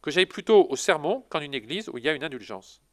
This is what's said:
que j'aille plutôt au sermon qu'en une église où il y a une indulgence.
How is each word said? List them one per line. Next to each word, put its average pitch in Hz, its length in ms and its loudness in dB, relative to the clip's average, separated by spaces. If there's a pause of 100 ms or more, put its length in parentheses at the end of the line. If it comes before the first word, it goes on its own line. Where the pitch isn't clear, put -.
que - 80 -6
j'aille 180 160 2
plutôt 202 440 4
au 135 80 -4
sermon 175 500 0
qu'en 156 140 -4
une 143 120 -10
église 131 360 -8
où 123 80 -12
il 120 80 -8
y - 20 2
a 156 60 0
une 143 100 -6
indulgence. 110 580 -12 (100)